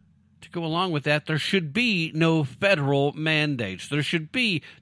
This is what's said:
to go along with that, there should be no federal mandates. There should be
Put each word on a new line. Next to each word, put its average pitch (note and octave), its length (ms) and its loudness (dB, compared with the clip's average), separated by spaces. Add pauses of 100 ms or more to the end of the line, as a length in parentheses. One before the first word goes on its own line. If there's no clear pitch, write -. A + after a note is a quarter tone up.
(420)
to - 100 -20
go E3+ 120 -6
along E3+ 280 0
with C#3+ 140 -2
that, D3 200 2
there D#3 140 -2
should E3 340 0
be G3 400 0
no D#3+ 300 4
federal C#3+ 680 2
mandates. D3 760 -2
There D3 160 -2
should D#3 280 -4
be A3 300 -2 (200)